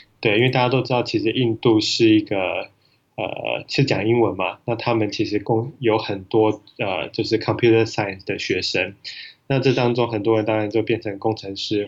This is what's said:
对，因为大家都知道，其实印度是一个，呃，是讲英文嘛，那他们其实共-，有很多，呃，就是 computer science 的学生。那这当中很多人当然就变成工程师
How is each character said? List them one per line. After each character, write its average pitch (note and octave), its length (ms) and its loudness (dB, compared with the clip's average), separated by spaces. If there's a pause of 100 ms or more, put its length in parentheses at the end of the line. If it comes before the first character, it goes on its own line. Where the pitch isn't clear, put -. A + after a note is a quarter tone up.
(200)
对， G#2+ 160 2
因 A2+ 80 2
为 C3 60 2
大 B2+ 100 0
家 B2 80 4
都 B2+ 140 2
知 B2 100 -4
道， B2 100 2
其 A#2 180 -2
实 G#2+ 120 -2
印 A#2 240 0
度 A2 240 4
是 A2 300 2
一 G#2+ 120 6
个， F#2+ 480 -4 (460)
呃， - 520 -6
是 - 180 2
讲 G#2 220 0
英 A#2 120 4
文 G2 160 2
嘛， F#2+ 300 -4
那 A#2 100 -2
他 A#2 180 -2
们 G#2+ 180 0
其 G#2+ 140 -2
实 G#2 140 -2
共-， A#2 400 -2
有 A2 180 2
很 G2+ 260 -4
多， G#2+ 380 2 (160)
呃， F#2 320 -4
就 - 140 -4
是 A2 160 0
computer A2+ 460 4
science G2 400 -6
的 G2+ 140 -6
学 F#2 220 -2
生。 F#2 340 -4 (520)
那 C3+ 120 2
这 C3 140 4
当 A#2+ 220 2
中 A#2+ 140 2
很 A2 140 -2
多 A2 140 4
人 G#2+ 80 0
当 A2 120 0
然 G#2+ 120 -2
就 A2 120 0
变 A2 200 -2
成 G2+ 180 -6
工 A2 160 0
程 G2 200 -10
师 G2+ 320 -4